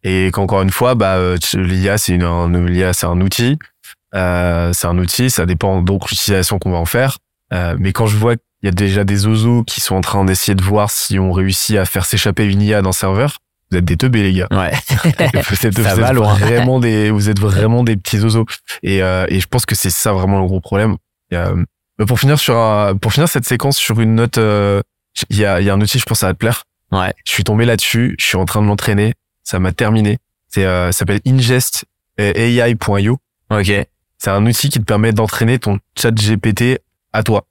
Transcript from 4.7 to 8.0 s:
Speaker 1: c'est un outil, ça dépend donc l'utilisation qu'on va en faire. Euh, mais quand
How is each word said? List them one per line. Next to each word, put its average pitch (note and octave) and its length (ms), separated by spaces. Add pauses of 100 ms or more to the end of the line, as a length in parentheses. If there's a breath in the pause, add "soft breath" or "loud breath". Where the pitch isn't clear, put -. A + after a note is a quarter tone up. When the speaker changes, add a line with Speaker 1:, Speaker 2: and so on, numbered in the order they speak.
Speaker 1:
c'est - 120
un F2 120
outil, A#2+ 320
ça E2+ 160
dépend F#2 340
donc F#2 300
l'utilisation G2 480
qu'on F#2 140
va F2+ 40
en E2 80
faire. B2+ 320 (380)
Euh, F2 240
mais F#2 160
quand A2+ 100